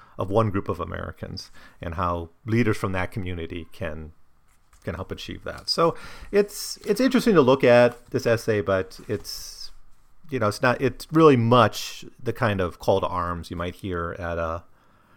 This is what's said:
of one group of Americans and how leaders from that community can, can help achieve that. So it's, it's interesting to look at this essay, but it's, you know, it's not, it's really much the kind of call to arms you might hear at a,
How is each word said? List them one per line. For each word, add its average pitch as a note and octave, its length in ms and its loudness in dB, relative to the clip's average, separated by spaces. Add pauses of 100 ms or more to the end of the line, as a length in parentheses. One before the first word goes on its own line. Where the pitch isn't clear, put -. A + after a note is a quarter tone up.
(160)
of G2+ 140 -4
one G#2+ 200 2
group G2 180 -2
of F#2 120 -6
Americans F2 680 -10 (300)
and E2+ 140 -8
how F2 360 -4 (160)
leaders A2 300 2
from G2 160 -4
that F#2 180 -2
community E2+ 600 -8
can, D#2 400 -10 (720)
can G2 100 -8
help F#2+ 160 -10
achieve - 340 -12
that. - 240 -12
So E3 280 0 (340)
it's, - 560 -2
it's G#3 140 0
interesting B3+ 340 4
to D#3+ 80 8
look C3+ 220 4
at A#2+ 460 6
this - 160 -4
essay, A2 340 2
but F#2+ 480 -2
it's, - 640 -10 (580)
you C3 80 -4
know, G#2+ 100 2
it's - 140 -2
not, B2 180 2
it's - 300 -2
really D#3 260 8
much A#2 680 4 (180)
the A2+ 100 -4
kind G#2 280 0
of F2 180 -4
call G2 220 2
to F2+ 60 0
arms F2 440 -6
you F2+ 60 -8
might F2 200 -8
hear E2+ 420 -6
at E2+ 200 -6
a, E2 240 -4 (540)